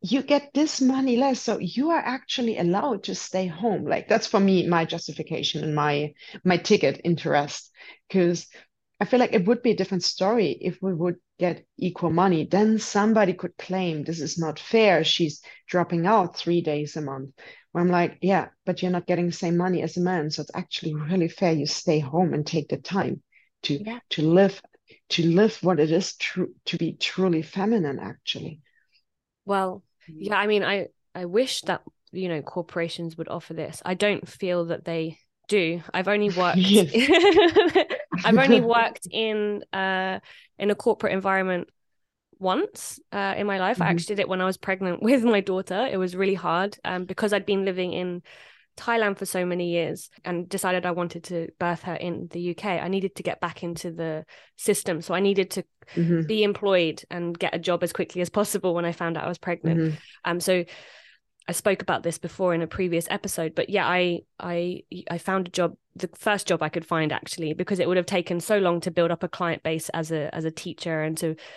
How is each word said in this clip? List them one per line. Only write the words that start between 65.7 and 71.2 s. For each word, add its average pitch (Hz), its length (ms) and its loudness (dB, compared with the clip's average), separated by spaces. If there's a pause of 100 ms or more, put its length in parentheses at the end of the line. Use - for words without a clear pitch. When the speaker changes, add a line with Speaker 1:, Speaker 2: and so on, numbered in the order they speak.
Speaker 2:
the - 200 -8
first 208 320 -2
job 170 140 2
I 156 80 -2
could 165 160 -6
find 160 260 0
actually, 156 420 -6
because 180 260 -4
it 165 80 2
would 185 100 2
have 175 80 0
taken 180 340 -2
so 208 200 0
long 175 220 2
to 175 100 -4
build 170 180 2
up 170 140 -4
a 180 40 -2
client 170 360 -4
base 160 260 -4
as 160 220 -6
a, 151 220 -4
as 160 120 -6
a 160 60 -4
teacher 160 500 -6
and 156 160 -4
to 160 180 -2 (220)